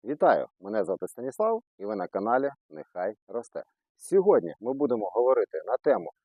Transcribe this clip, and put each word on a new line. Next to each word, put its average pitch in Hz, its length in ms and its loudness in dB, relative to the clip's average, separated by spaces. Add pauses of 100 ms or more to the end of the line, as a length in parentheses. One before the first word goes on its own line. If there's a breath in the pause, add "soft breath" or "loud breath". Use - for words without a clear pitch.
Вітаю! 131 380 4 (140)
Мене 101 240 -2
звати 90 240 -4
Станіслав 214 540 -4 (160)
і 98 60 -12
ви 104 120 -6
на 92 120 -6
каналі 123 420 0 (200)
Нехай 90 440 -8 (140)
Росте. - 360 -10 (320)
Сьогодні 180 640 2
ми 120 120 -4
будемо 123 340 0
говорити 110 600 2
на 117 100 0
тему 98 340 0 (140)